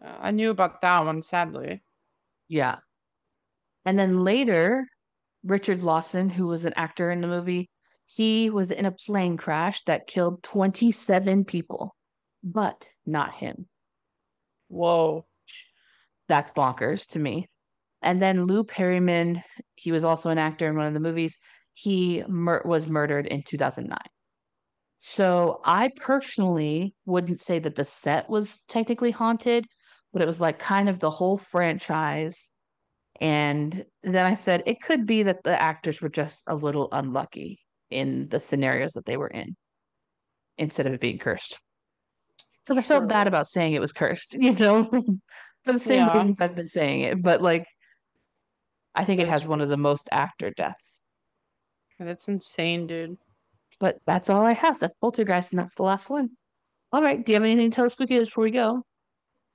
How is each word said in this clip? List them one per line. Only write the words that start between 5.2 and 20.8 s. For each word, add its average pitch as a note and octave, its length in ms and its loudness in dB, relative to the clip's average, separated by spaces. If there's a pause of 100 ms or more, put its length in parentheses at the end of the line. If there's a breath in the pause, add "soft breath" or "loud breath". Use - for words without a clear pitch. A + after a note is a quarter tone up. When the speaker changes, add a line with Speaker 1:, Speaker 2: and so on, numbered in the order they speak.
Speaker 2:
Richard G3 380 0
Lawson, E3+ 460 0
who F3+ 180 -2
was E3+ 180 -4
an E3 100 -2
actor E3+ 360 -2
in F3 100 -2
the E3+ 60 -4
movie, F3+ 420 -4 (380)
he A3 420 2
was F#3+ 220 0
in G3 140 -2
a F#3+ 60 0
plane F#3 460 -2
crash E3+ 480 -2
that D#3+ 220 0
killed F3+ 340 -2
twenty-seven G3 1040 2
people, - 500 -8 (480)
but F#3+ 460 -4 (160)
not D3+ 300 -2
him. - 320 -12 (1000)
Speaker 1:
Whoa. E3+ 580 0 (1040 loud breath)
Speaker 2:
That's C#3+ 240 2
bonkers C3+ 580 -2
to - 100 -6
me. D3 280 -4 (540)
And F3+ 200 2
then F#3 240 2
Lou G3+ 180 2
Perryman, F3+ 800 0 (320 loud breath)
he - 160 -6
was D#3+ 120 0
also D#3+ 260 2
an D#3+ 80 2
actor D#3 300 -2
in D#3 80 -2
one D3+ 120 -2